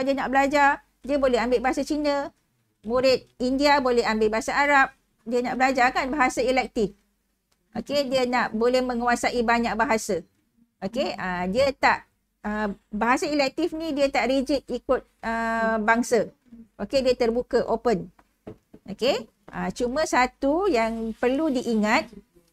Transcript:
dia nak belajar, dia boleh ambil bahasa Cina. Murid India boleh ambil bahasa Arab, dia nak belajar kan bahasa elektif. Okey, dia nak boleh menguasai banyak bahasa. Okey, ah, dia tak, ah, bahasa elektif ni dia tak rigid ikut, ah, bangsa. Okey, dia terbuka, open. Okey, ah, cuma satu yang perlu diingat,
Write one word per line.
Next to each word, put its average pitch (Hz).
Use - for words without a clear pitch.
dia 277
nak 240
belajar, 277
dia 277
boleh 262
ambil 233
bahasa 254
Cina. 294
Murid 254
India 277
boleh 247
ambil 220
bahasa 262
Arab, 277
dia 247
nak 240
belajar 254
kan 285
bahasa 294
elektif. 247
Okey, 262
dia 254
nak 247
boleh 247
menguasai 240
banyak 233
bahasa. 214
Okey, 226
ah, 180
dia 247
tak, -
ah, 214
bahasa 240
elektif 302
ni 320
dia 277
tak 247
rigid 269
ikut, 247
ah, 226
bangsa. 226
Okey, 262
dia 254
terbuka, 240
open. 214
Okey, 269
ah, 180
cuma 247
satu 277
yang 226
perlu 269
diingat, 233